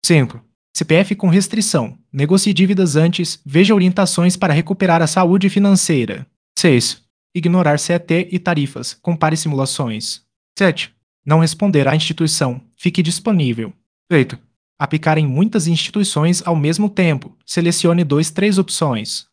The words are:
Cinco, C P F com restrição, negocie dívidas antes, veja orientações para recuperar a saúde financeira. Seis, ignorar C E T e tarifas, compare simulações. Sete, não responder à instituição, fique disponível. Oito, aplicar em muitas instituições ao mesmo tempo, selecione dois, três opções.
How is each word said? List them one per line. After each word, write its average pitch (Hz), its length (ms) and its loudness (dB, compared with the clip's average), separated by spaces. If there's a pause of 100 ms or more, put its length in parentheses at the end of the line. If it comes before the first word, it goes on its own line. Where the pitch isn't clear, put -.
Cinco, 147 400 0 (320)
C 156 120 -4
P 160 80 2
F 196 220 2
com 190 120 0
restrição, 180 680 0 (120)
negocie 180 440 0
dívidas 185 420 2
antes, 170 480 0
veja 180 300 4
orientações 180 640 2
para 160 160 0
recuperar 170 480 0
a 156 40 2
saúde 185 440 2
financeira. 190 760 0 (320)
Seis, 131 440 2 (320)
ignorar 170 440 2
C 175 160 -2
E 170 40 0
T 170 320 -2
e 185 80 -4
tarifas, 143 600 -4
compare 160 380 -2
simulações. 135 840 -4 (380)
Sete, - 360 -2 (300)
não 151 140 2
responder 160 500 2
à 143 80 2
instituição, 156 640 -2 (160)
fique 180 260 -2
disponível. 147 720 -2 (400)
Oito, 131 260 0 (400)
aplicar 156 380 -2
em 156 100 0
muitas 160 400 0
instituições 170 760 -2
ao 170 100 -2
mesmo 165 360 0
tempo, 165 440 -2 (120)
selecione 170 580 0
dois, 151 260 0
três 196 280 0
opções. 135 760 -4